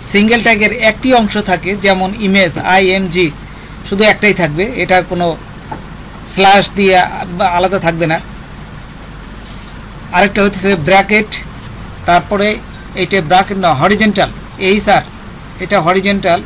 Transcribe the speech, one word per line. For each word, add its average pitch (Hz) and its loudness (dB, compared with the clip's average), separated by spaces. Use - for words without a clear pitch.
Single 220 4
ট্যাগের 214 2
একটি 214 -2
অংশ 208 0
থাকে, 175 -2
যেমন 190 2
image, 190 4
আইএমজি, 185 2
শুধু 202 0
একটাই 196 2
থাকবে, 156 0
এটা 185 2
কোনো 175 0
slash 196 6
দিয়ে 190 4
আ-, 180 2
আলাদা 185 2
থাকবে 165 0
না। 165 0
আরেকটা 196 2
হচ্ছে 196 0
bracket, 196 4
তারপরে 190 2
এইটা 190 0
bracket 190 4
না, 170 4
horizontal, 196 2
এই 202 4
sir, 190 4
এটা 190 0
horizontal 190 2